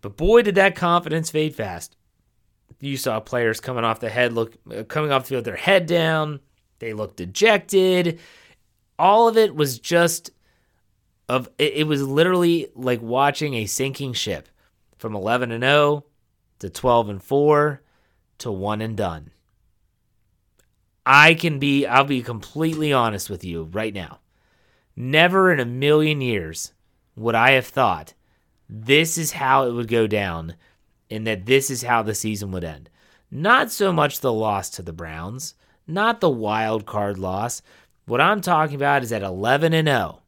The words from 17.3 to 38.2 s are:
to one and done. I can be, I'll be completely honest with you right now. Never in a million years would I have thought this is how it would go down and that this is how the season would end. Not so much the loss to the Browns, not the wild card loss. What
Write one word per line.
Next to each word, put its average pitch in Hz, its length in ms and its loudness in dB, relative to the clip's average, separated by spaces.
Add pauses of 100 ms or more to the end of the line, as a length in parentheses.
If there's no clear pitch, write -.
to 120 140 -8
one 104 300 -4
and 110 160 -6
done. 82 320 -6 (1800)
I 147 260 8
can 160 260 0
be, 139 280 2
I'll 131 180 4
be 139 160 -2
completely 151 720 -4
honest 113 380 0
with 92 120 -10
you 82 200 -8 (100)
right 107 220 -4
now. 90 240 -12 (760)
Never 175 560 4
in 156 80 4
a 127 60 0
million 147 560 2
years 98 540 -6 (420)
would 113 180 -2
I 117 180 6
have 131 140 4
thought 92 460 -2 (560)
this 139 480 0
is 160 160 -4
how 135 340 2
it 120 60 -2
would 120 160 -4
go 113 180 2
down 90 480 -4 (560)
and 107 160 -8
that 98 200 -4
this 135 240 2
is 120 120 -6
how 120 200 0
the 107 120 -4
season 104 360 -6
would 92 120 -6
end. 78 280 -14 (400)
Not 226 420 2
so 196 180 0
much 151 300 0
the 123 140 0
loss 107 360 -2
to - 120 -14
the 85 100 -12
Browns, 85 640 -12 (320)
not 214 340 -2
the 185 80 2
wild 110 560 -2
card 101 320 -4
loss. 95 460 -6 (420)
What 120 160 -2